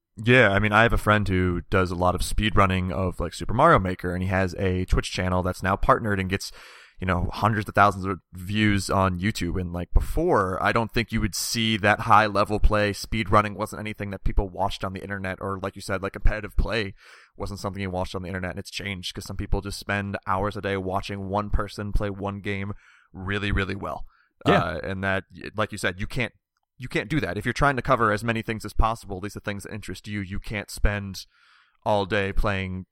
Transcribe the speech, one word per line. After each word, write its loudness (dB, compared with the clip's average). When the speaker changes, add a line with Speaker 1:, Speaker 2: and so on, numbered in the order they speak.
Speaker 1:
Yeah, 8
I 4
mean, 4
I 8
have 4
a 4
friend 4
who 2
does 2
a -4
lot 2
of -2
speed 0
running 4
of, -4
like, -4
Super -4
Mario 6
Maker, -2
and -2
he -2
has 0
a 0
Twitch 0
channel 0
that's -4
now 2
partnered 2
and -2
gets, -4
you -6
know, 0
hundreds 0
of -12
thousands 4
of -2
views 2
on 2
YouTube. -2
And, -4
like, -6
before, 4
I 4
don't 0
think -2
you 0
would 0
see 0
that 4
high 6
level 2
play. 4
Speed -4
running 4
wasn't -6
anything -8
that -8
people 2
watched -4
on -4
the -10
internet, -6
or, -6
like -6
you -14
said, -4
like, -6
competitive 0
play -2
wasn't -8
something -6
you -4
watched -4
on -8
the -8
internet, -6
and -10
it's -14
changed -8
'cause -10
some -12
people -2
just -8
spend -4
hours 0
a -8
day -2
watching -6
one -4
person -2
play -2
one -6
game -6
really, -4
really 0
well. -8
Speaker 2:
Yeah. 4
Speaker 1:
Uh, -4
and -6
that, -2
y-, -14
like -2
you -10
said, -2
you -4
can't, -4
you -12
can't -4
do 2
that. -2
If -4
you're 0
trying 2
to -4
cover 2
as -2
many 0
things -6
as -10
possible, 0
at -8
least -8
the -10
things -6
that -14
interest -10
you, -6
you -8
can't -8
spend -2
all 2
day 0
playing 0